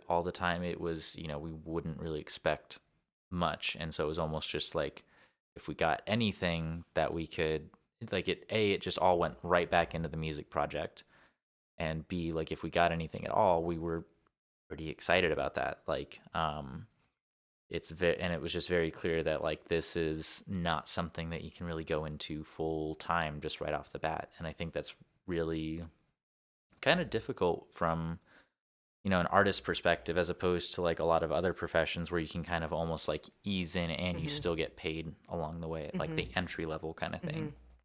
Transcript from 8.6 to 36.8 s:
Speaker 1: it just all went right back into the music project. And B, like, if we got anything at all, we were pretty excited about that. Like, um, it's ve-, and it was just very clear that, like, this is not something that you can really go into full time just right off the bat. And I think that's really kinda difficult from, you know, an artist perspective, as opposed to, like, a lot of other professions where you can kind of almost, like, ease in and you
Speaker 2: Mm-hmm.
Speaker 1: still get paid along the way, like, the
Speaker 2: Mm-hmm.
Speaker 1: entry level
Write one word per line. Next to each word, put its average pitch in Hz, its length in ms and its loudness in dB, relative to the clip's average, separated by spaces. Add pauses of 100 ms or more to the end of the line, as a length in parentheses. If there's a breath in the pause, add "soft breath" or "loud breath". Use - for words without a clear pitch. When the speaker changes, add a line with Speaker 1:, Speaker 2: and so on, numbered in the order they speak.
Speaker 1:
it 90 100 2
just 90 160 -2
all 90 220 6
went 80 240 0
right 87 260 2
back 85 240 4
into 82 160 -2
the 73 80 -6
music 78 320 -4
project. 76 540 -4 (760 soft breath)
And 80 300 -2
B, 85 260 -2
like, 80 180 -2
if 80 120 -8
we 80 80 -4
got 85 200 6
anything 82 340 -4
at - 60 -2
all, 90 320 6
we 85 140 0
were 82 280 -2 (600)
pretty 78 220 -6
excited 85 420 4
about 71 240 0
that. - 300 -2
Like, 69 340 -4 (140)
um, 76 540 -2 (840)
it's - 220 -6
ve-, 85 280 4
and 87 140 0
it 78 80 -2
was 80 100 -4
just 85 160 -2
very 85 220 4
clear 82 320 0
that, 76 220 0
like, 78 240 -4
this 82 280 2
is 78 520 -2
not 85 420 -2
something 85 400 -4
that 80 140 -6
you 78 80 -12
can 87 160 -10
really 80 160 -4
go 78 220 0
into 76 380 -6
full 78 520 -4
time 78 460 -2
just 76 200 -6
right 76 120 -2
off 71 180 -6
the - 80 -8
bat. 80 400 -4
And 82 80 -6
I 80 60 -6
think 82 200 -6
that's - 220 -6 (320)
really 82 560 -2 (1000)
kinda 165 240 4
difficult - 640 0
from, 82 480 0 (840 soft breath)
you 98 80 0
know, 92 80 6
an 85 80 2
artist 98 360 6
perspective, 85 540 2
as 87 140 4
opposed 87 440 0
to, 95 60 -2
like, 85 180 2
a 78 40 0
lot 82 200 6
of 78 80 0
other 87 220 2
professions 82 560 0
where 85 100 2
you 78 80 -2
can 82 160 -6
kind 85 200 -2
of 80 100 -4
almost, 82 340 -2
like, 78 180 -2 (180)
ease 92 320 -2
in 85 160 0
and 82 280 -2
you - 80 -4
Speaker 2:
Mm-hmm. 147 80 -2
Speaker 1:
still 87 200 0
get 80 200 -2
paid 80 380 -6 (140)
along 82 340 -6
the 82 60 -6
way, 80 260 -6
like, 113 220 -4
the 156 80 -2
Speaker 2:
Mm-hmm. - 160 -4
Speaker 1:
entry 85 260 -4
level 80 280 -4